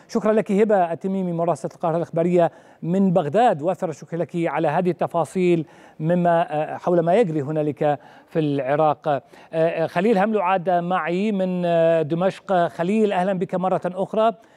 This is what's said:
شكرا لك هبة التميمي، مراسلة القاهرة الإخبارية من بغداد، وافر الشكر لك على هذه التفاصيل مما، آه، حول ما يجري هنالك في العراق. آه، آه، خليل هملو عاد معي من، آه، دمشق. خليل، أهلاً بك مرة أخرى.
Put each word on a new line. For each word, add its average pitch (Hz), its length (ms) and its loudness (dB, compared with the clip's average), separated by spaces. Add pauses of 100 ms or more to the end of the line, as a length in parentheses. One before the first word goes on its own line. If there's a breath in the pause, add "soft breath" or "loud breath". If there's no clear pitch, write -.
شكرا 214 240 0
لك 220 200 0
هبة 190 400 2
التميمي، 190 400 -4
مراسلة 170 420 -2
القاهرة 165 220 -2
الإخبارية 170 560 2 (300 loud breath)
من 185 300 2
بغداد، 170 500 2
وافر 180 260 -2
الشكر 160 280 -10
لك 170 180 -4
على 160 340 0
هذه 175 220 0
التفاصيل 170 760 0 (340 loud breath)
مما، 170 540 2 (200)
آه، - 20 -10
حول 175 240 2
ما 170 140 2
يجري 160 280 2
هنالك 151 580 -2 (280 loud breath)
في 165 100 -4
العراق. 147 680 0
آه، 139 140 -2 (300 loud breath)
آه، 165 340 0
خليل 190 320 2
هملو 208 220 0
عاد 180 300 0
معي 175 640 -2
من، 185 340 -2
آه، 165 360 2
دمشق. 170 680 -2
خليل، 202 440 0
أهلاً 185 200 0
بك 185 220 -4
مرة 180 300 -2
أخرى. 196 480 0 (240 soft breath)